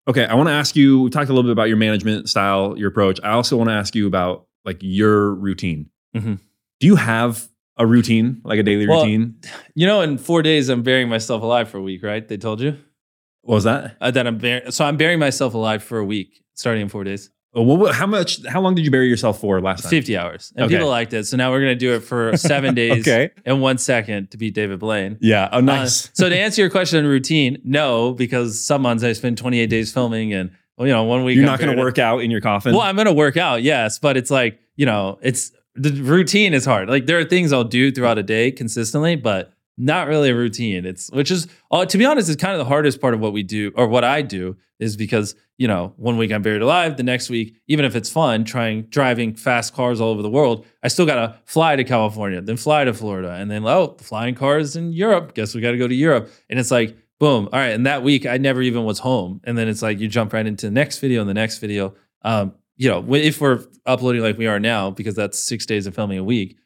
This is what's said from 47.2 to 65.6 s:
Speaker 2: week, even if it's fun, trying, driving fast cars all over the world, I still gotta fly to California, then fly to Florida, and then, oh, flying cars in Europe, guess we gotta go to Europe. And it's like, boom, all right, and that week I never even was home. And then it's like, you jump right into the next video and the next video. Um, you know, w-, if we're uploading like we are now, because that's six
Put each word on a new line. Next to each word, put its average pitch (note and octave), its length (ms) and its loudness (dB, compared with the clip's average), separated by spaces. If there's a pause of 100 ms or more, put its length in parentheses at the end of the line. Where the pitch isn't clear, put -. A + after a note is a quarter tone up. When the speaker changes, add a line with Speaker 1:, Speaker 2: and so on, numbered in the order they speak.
Speaker 2:
week, A2+ 260 -6 (120)
even D3 180 0
if A#2 100 -2
it's A2+ 140 -4
fun, A#2+ 340 0
trying, A2 400 -4
driving A#2+ 520 -2
fast A#2+ 380 -2
cars B2 280 -2
all A2+ 80 2
over G#2 120 -2
the G#2 80 -4
world, A#2 360 0 (180)
I B2 60 -2
still F3+ 160 0
gotta A#2+ 300 0 (100)
fly D#3+ 320 2
to C3 80 -2
California, G#2+ 560 -2
then A2 160 -6
fly D3+ 260 0
to B2 100 0
Florida, G2 400 -8
and G2 160 -8
then, G#2+ 160 -6
oh, D#3 360 0
flying A#2 340 -6
cars C#3+ 400 -2
in E3+ 160 -6
Europe, F3 420 -2
guess G#2+ 220 -6
we A2+ 60 -6
gotta A#2+ 160 -2
go B2 100 -2
to B2 80 -2
Europe. C3+ 340 2 (200)
And B2 100 -4
it's B2 120 -2
like, A2+ 260 0 (220)
boom, C3 340 2
all B2+ 60 0
right, C3 100 0
and A2+ 160 0
that C3+ 180 0
week C3+ 220 2
I B2 120 -2
never C3 240 0
even A#2+ 220 0
was G#2+ 160 -4
home. G2+ 460 -2
And A#2 120 -4
then A2+ 120 0
it's G#2+ 120 -6
like, G#2+ 180 -4
you A2 100 -4
jump G#2+ 240 -2
right A2 120 -2
into G#2+ 200 -6
the G#2 80 -4
next C#3+ 260 0
video B2+ 220 0
and G2+ 80 -2
the G2 60 -2
next A2 240 -4
video. G2+ 340 -6 (300)
Um, G#2 300 -2 (220)
you B2+ 140 -2
know, F2+ 120 0
w-, C3 200 0
if D3+ 200 0
we're C3 180 2 (260)
uploading B2 360 0
like G#2+ 160 0
we A2+ 100 -2
are G#2+ 100 0
now, G#2 320 -2
because G2+ 240 -8
that's G2+ 240 -6
six - 280 -6